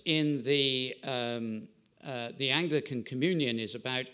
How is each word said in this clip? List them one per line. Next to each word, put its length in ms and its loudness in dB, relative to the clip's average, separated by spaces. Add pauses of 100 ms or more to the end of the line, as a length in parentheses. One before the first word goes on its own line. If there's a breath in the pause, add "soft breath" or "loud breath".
in 380 2
the, 600 2
um, 640 -4 (380)
uh, 320 -6
the 120 0
Anglican 540 2
Communion 560 0
is 160 -4
about 380 -4